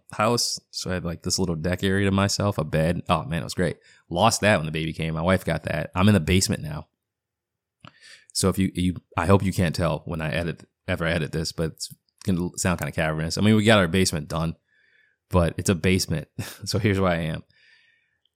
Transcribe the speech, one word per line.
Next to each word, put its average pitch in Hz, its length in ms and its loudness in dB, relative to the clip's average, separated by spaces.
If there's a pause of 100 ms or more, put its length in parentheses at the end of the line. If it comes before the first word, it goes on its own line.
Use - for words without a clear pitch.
(120)
house, 117 480 0 (100)
so - 220 -8
I - 20 -2
had, 85 120 -4
like, 85 180 -6
this 90 160 -2
little 90 160 0
deck 90 280 -4
area 98 220 2
to 98 60 2
myself, 98 480 0
a 78 40 -2
bed. 80 460 0
Oh, 80 160 2
man, 78 160 -4
it - 20 -8
was - 120 -10
great. 90 220 -2 (320)
Lost 101 320 2
that 101 160 4
when 78 100 -2
the 76 40 -4
baby 80 220 -4
came. 80 220 -6
My 80 80 -6
wife 92 200 2
got 80 200 -4
that. 80 320 -6
I'm 92 120 2
in 107 60 6
the 98 60 4
basement 90 420 2
now. 76 260 -10 (1500)
So - 160 2
if 90 100 -2
you, 95 160 0
you, 90 200 0 (220)
I 85 80 2
hope 98 180 6
you 95 100 0
can't 85 200 0
tell 78 320 -2
when 82 160 -6
I 78 100 -4
edit, 82 340 -4 (220)
ever 85 180 -2
edit 80 260 0
this, 80 200 -4
but 82 200 -4
it's - 200 -12 (340)
gonna 87 320 0
sound 87 200 0
kinda - 140 -6
cavernous. 80 480 -2
I - 20 0
mean, 107 140 6
we 107 80 4
got 107 160 6
our 90 80 4
basement 85 400 0
done, 80 280 -4 (720)
but 85 280 2
it's 82 120 0
a 98 60 4
basement. 85 580 0
<laughs> - 320 -14
So - 120 -4
here's 98 220 2
where 95 120 2
I 85 100 0
am. 80 220 -6 (920)